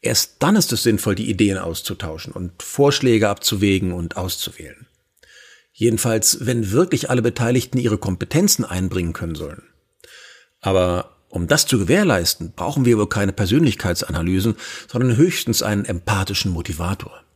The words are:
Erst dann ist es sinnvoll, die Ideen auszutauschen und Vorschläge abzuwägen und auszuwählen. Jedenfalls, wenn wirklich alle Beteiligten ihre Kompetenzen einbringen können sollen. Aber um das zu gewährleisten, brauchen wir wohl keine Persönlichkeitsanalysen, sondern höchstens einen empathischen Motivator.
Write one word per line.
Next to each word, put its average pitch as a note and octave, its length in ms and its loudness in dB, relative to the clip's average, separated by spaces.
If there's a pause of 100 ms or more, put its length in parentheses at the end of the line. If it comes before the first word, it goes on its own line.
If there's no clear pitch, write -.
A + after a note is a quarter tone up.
Erst - 380 -2
dann E3+ 140 4
ist G#3 180 2
es A2+ 100 -2
sinnvoll, G#2+ 320 2
die A2 160 -6
Ideen G2 260 2
auszutauschen E2 800 -8
und F2+ 280 -10
Vorschläge B2+ 680 2
abzuwägen G2 640 2
und E2+ 260 -6
auszuwählen. - 680 -10 (880)
Jedenfalls, A2+ 680 0
wenn A2+ 320 -2
wirklich D3 360 2
alle B2+ 140 2
Beteiligten B2 560 0
ihre A#2 200 0
Kompetenzen B2 640 0
einbringen F2+ 480 -2
können E2+ 240 -6
sollen. D2+ 260 -12 (1000)
Aber F2+ 560 0 (120)
um F2 180 -4
das D3 200 2
zu B2+ 120 2
gewährleisten, G2 760 0
brauchen C3+ 320 -2
wir A#2+ 140 6
wohl G#2 100 2
keine G2+ 240 0
Persönlichkeitsanalysen, F#2+ 1200 0 (340)
sondern B2 260 2
höchstens B2 460 2
einen G#2 220 0
empathischen F#2+ 680 -2
Motivator. E2+ 720 -6 (140)